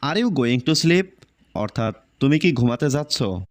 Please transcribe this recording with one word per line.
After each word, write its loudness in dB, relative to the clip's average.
Are -2
you 0
going 2
to 2
sleep? 2
অর্থাৎ -4
তুমি 2
কি 4
ঘুমাতে 0
যাচ্ছ? -4